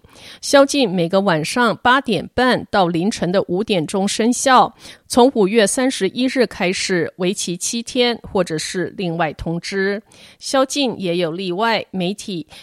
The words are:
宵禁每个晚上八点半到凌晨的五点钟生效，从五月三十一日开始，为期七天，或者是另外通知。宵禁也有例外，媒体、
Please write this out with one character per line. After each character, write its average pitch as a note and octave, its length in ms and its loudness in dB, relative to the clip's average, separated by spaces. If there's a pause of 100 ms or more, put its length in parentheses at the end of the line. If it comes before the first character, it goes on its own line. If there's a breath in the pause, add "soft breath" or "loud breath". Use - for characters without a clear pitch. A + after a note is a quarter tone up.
(420 loud breath)
宵 C#4 240 6
禁 C4+ 240 2
每 E3+ 180 0
个 F#3+ 140 2
晚 E3 240 2
上 A#3 360 0
八 C4 200 4
点 - 320 -2
半 B3 360 2
到 F#3 200 2
凌 F3+ 200 0
晨 F3+ 220 -2
的 G3 120 2
五 F3+ 200 -2
点 F3+ 240 0
钟 G3 180 -2
生 A3+ 280 0
效， B3 420 4 (320 loud breath)
从 B3 260 6
五 G3+ 140 4
月 G#3+ 180 4
三 C4 240 0
十 F#3+ 200 -2
一 B3+ 180 -2
日 B3 180 0
开 F#3 280 -2
始， F3 420 -2
为 F#3 180 -2
期 F3+ 220 -6
七 A#3 260 -6
天， A#3+ 400 -2
或 F#3 220 -2
者 E3 140 -4
是 E3+ 400 -6
另 E3+ 180 -4
外 D#3+ 160 -2
通 E3+ 300 -6
知。 G3 420 -4 (360 loud breath)
宵 C4+ 260 0
禁 C4+ 340 -2
也 F3 160 -2
有 F3 160 -2
例 F3+ 220 -6
外， G#3+ 380 -2
媒 F#3 220 -2
体、 F3+ 320 -10 (180 loud breath)